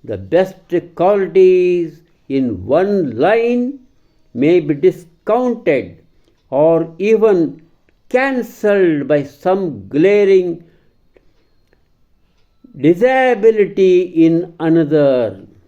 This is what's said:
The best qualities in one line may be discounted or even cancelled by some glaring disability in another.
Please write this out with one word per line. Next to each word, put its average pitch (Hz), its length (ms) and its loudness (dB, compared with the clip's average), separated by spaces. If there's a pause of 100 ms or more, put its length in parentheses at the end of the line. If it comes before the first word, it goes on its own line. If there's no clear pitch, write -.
The 110 140 -10
best 175 560 -4 (220)
qualities 180 1040 0 (260)
in 117 380 -4
one 165 520 -2
line 233 680 -2 (480)
may 160 280 2
be 151 120 -4
discounted 185 1300 -4 (460)
or 160 480 0
even 202 640 0 (480)
cancelled 202 1000 -2
by 147 160 0
some 160 680 -6
glaring 185 760 0 (2000)
disability 202 1300 2 (240)
in 165 340 -2
another. 143 880 0 (220)